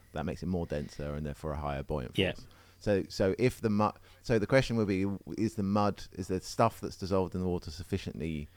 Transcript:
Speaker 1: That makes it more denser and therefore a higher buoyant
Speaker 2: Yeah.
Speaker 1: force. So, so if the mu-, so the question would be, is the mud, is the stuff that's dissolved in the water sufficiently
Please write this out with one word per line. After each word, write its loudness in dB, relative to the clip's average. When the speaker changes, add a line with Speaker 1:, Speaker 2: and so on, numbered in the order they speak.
Speaker 1:
That -4
makes -4
it -4
more 0
denser -4
and -4
therefore -6
a -4
higher -2
buoyant -4
Speaker 2:
Yeah. 2
Speaker 1:
force. -12
So, 2
so 2
if 2
the 0
mu-, 4
so 4
the 2
question 4
would 4
be, 2
is 0
the 0
mud, 2
is -6
the 2
stuff 2
that's -6
dissolved 0
in -2
the 0
water -2
sufficiently -4